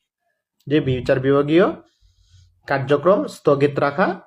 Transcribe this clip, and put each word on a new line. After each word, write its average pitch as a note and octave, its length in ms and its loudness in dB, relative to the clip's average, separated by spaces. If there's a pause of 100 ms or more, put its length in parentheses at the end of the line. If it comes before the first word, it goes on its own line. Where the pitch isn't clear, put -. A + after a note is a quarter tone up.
(680)
যে D3+ 120 0
বিচার C3 400 -2
বিভাগীয় C#3+ 460 2 (1000)
কার্যক্রম C#3+ 600 0
স্থগিত C#3 520 0
রাখা E3+ 480 -2